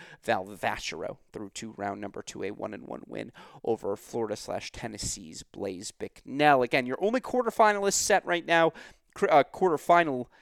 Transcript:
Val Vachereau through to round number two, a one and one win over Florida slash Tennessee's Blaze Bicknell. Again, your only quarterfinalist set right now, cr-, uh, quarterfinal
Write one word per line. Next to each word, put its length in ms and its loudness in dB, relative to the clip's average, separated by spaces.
Val 220 -2
Vachereau 720 -6
through 220 -12
to 200 -12
round 240 -4
number 220 -12
two, 220 -12
a 80 -6
one 220 -8
and 140 -14
one 180 -12
win 280 -12
over 320 -2
Florida 400 -6
slash 340 -8
Tennessee's 720 -10
Blaze 480 -8
Bicknell. 720 2
Again, 220 0
your 180 -4
only 160 0
quarterfinalist 760 2
set 320 2
right 200 -2
now, 260 4
cr-, 160 0
uh, 140 8
quarterfinal 840 2